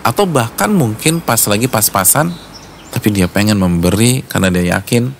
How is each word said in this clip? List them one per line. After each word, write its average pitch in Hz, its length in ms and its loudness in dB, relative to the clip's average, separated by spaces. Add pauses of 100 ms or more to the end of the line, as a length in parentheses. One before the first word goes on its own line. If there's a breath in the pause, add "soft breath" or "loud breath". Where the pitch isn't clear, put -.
atau 208 240 0
bahkan 147 400 0
mungkin 160 560 0
pas 117 240 0
lagi 110 240 0
pas-pasan, 110 560 0 (640)
tapi - 240 -2
dia 90 160 0
pengen 104 240 2
memberi 95 720 2
karena 95 240 0
dia 90 240 0
yakin 120 440 -2